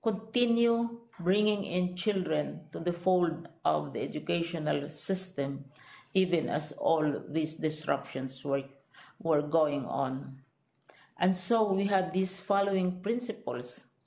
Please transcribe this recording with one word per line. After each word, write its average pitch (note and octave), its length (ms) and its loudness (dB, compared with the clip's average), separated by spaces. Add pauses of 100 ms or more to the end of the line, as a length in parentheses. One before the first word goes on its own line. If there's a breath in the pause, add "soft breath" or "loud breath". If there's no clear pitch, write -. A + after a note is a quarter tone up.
continue A#3 1000 2 (180)
bringing G3+ 460 2
in F3+ 300 0
children D#3 640 0 (100)
to E3+ 80 -6
the E3+ 140 -2
fold F3 540 2 (180)
of D3+ 280 0
the A#2 80 -4
educational D3+ 880 -2
system, C#3 760 -4 (480 loud breath)
even F3 360 2
as D3+ 240 -2
all D3+ 560 2
these D3+ 260 -2
disruptions C3+ 880 -4
were, C#3 200 0 (580 loud breath)
were D#3 200 2
going D3 440 2
on. C3+ 520 -4 (840 loud breath)
And F#3 160 4
so G#3+ 380 2
we G3 120 2
had G3 280 2
these F#3 260 0
following F#3+ 640 2
principles. G3+ 840 -4 (200)